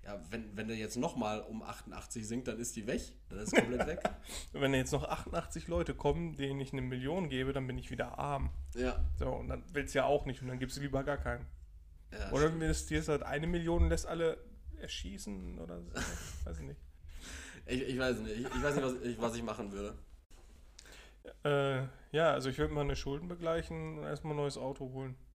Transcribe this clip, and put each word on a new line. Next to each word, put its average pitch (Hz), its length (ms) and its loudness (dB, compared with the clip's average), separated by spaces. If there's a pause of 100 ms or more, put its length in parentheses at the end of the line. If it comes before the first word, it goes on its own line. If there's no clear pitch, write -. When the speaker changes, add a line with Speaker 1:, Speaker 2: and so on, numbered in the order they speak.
Speaker 1:
ja, 101 220 -6
wenn, 110 260 -6
wenn 107 120 -4
der 110 100 -2
jetzt 107 200 -4
nochmal 107 440 0
um 110 220 -8
achtundachtzig - 640 -8
sinkt, 120 200 -2
dann 110 120 -4
ist 120 160 -6
die 107 120 -6
weg. 156 140 2 (280)
Dann 95 100 -8
ist - 160 -2
komplett - 320 6
weg. 160 160 -4 (260)
Speaker 2:
<laughs> - 240 -8
Wenn 139 200 6
jetzt 131 180 4
noch 139 140 2
achtundachtzig - 640 -2
Leute 170 280 2
kommen, 160 400 2
denen 139 240 0
ich 135 140 -4
eine 135 80 0
Million 135 480 0
gebe, 131 240 2
dann 135 140 0
bin 127 100 -2
ich 127 120 -6
wieder 123 300 -2
arm. 139 320 2 (240)
Speaker 1:
Ja. 123 280 4 (140)
Speaker 2:
So, 135 120 2
und 127 180 -2
dann 131 240 -2
willst 139 240 -2
du 139 40 8
ja 127 60 6
auch 143 200 6
nicht 127 160 -2
und 127 80 -4
dann 127 100 -2
gibst 127 180 -4
du 139 40 -4
lieber 139 220 0
gar 143 140 0
keinen. 120 280 -2 (680)
Speaker 1:
Ja, 101 200 -4
Speaker 2:
Oder 131 160 6
Speaker 1:
stimmt. 165 160 2
Speaker 2:
investierst 156 460 2
halt 143 140 4
eine 151 240 0
Million 170 360 6
und 165 60 8
lässt 160 180 2
alle 165 300 2 (440)
erschießen 95 760 -6
oder 87 220 -8
so. 87 120 -10
Speaker 1:
<laughs> - 520 -4
Speaker 2:
Weiß - 140 -4
ich - 60 -6
nicht. 139 140 -10 (840)
Speaker 1:
Ich, 127 160 0
ich 131 180 0
weiß 127 200 4
nicht. 107 160 -4
Ich, 120 100 -2
ich 127 180 -2
weiß 143 120 4
nicht, 139 100 2
was 127 160 2
ich, 117 200 -2
was 113 140 0
ich 117 80 -2
machen 107 280 -4
würde. 101 240 -4 (1500)
Speaker 2:
Äh, 139 380 4 (280)
ja, 156 220 6
also 135 160 2
ich 131 80 -2
würd 156 140 2
mal 147 100 2
eine 143 160 2
Schulden 147 320 -2
begleichen 165 680 -2
und 151 40 -6
erstmal 151 300 -4
ein 147 40 0
neues 143 200 0
Auto 131 340 -4
holen. 131 240 -6 (220)